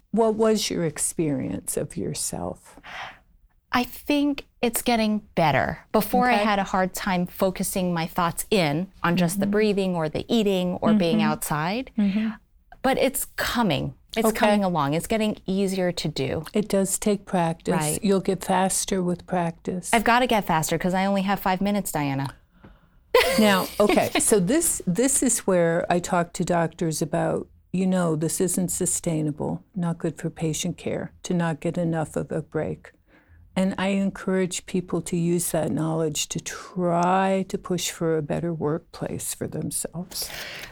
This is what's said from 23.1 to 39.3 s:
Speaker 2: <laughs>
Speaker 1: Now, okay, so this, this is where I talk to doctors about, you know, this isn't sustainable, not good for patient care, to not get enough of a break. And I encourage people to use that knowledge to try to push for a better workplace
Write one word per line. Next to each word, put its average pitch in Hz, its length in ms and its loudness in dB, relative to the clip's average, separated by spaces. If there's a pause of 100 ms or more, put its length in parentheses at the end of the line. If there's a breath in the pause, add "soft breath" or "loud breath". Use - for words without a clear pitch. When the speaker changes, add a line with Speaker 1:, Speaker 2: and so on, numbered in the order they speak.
Speaker 2:
<laughs> 494 240 4
Speaker 1:
Now, 196 280 6 (120)
okay, 208 300 4 (100)
so 220 200 4
this, 262 480 2
this 233 360 2
is 247 180 2
where 175 480 2
I 175 100 4
talk 170 340 -2
to 180 100 -4
doctors 165 580 0
about, 160 460 -2 (240)
you 190 160 0
know, 175 280 2
this 156 260 -2
isn't 175 300 0
sustainable, 156 920 -2 (120)
not 170 240 -2
good 165 200 -4
for 185 120 -4
patient - 460 -4
care, - 340 -6 (120)
to 185 100 -2
not 170 260 0
get 170 180 -4
enough 165 380 -2
of 160 160 -4
a 160 100 -4
break. - 500 -6 (640 soft breath)
And 190 220 0
I 190 120 0
encourage 190 760 -2
people 180 380 -2
to - 120 -4
use 170 360 0
that 160 200 0
knowledge 160 580 -2
to 165 100 -6
try 185 1080 0
to 190 80 -6
push - 340 -4
for 160 260 0
a 156 60 0
better 160 300 -2
workplace - 800 -4